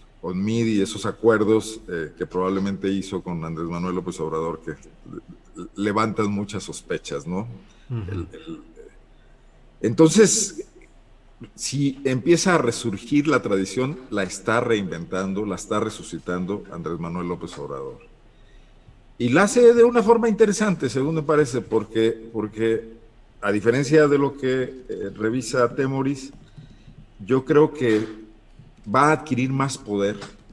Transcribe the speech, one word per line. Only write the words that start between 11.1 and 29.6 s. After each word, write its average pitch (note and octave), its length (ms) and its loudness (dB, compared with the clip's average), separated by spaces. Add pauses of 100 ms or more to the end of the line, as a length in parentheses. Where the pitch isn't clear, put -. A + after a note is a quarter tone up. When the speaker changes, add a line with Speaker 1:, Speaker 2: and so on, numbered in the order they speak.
Speaker 1:
si C#3 500 -4
empieza E3 500 2
a D#3+ 40 6
resurgir A#2+ 720 0
la C3+ 140 4
tradición, A#2+ 560 -2 (120)
la G2+ 120 -2
está A2+ 380 -2
reinventando, F#2+ 840 -2
la F#2+ 120 -6
está G#2+ 220 -4
resucitando F2+ 920 -6
Andrés E2 260 -8
Manuel E2+ 300 -6
López E2+ 300 -8
Obrador. C2+ 400 -10 (1200)
Y A#2+ 100 0
la D3 140 6
hace A#3 320 8
de A#3 100 8
una A#3+ 180 6
forma A#3 280 4
interesante, G#3 580 2
según C#3 280 0
me D#3 60 -2
parece, C#3+ 380 2
porque, A2 720 0
porque A2 640 -4 (460)
a G2+ 100 0
diferencia C3+ 560 4
de C#3+ 100 4
lo C#3 180 -2
que, C3 260 -2 (260)
eh, G2 260 -8
revisa A#2+ 600 0
Temoris, C3+ 580 -2 (920)
yo C3 200 0
creo D3+ 280 4
que A2 320 2 (880)
va C#3 160 6
a D#3 40 6
adquirir C3 400 -2
más C3+ 260 -2